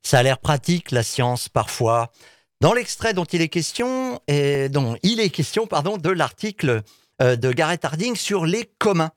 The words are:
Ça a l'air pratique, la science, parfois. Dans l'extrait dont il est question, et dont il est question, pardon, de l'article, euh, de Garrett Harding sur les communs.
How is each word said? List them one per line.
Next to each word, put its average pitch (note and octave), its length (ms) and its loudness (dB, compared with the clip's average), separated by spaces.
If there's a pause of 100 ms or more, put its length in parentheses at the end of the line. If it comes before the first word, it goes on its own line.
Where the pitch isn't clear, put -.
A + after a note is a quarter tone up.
Ça C3 160 4
a B2 40 6
l'air C3 140 2
pratique, E3 540 -2
la A#2+ 120 2
science, B2 460 -2
parfois. A#2 600 0 (500)
Dans F3+ 120 6
l'extrait A#3 400 -2
dont F3+ 120 0
il E3 160 -2
est D#3+ 80 0
question, B3 760 -4
et C#3+ 420 2
dont C3+ 340 0
il A3 160 2
est G#3 100 2
question, G#3 380 -2
pardon, F3 300 -2
de E3 120 -2
l'article, D#3 720 -2 (400)
euh, B2+ 140 4
de B2 160 0
Garrett D#3+ 340 0
Harding F3+ 300 -2
sur F#3+ 300 -2
les A3 320 -2
communs. E3 400 0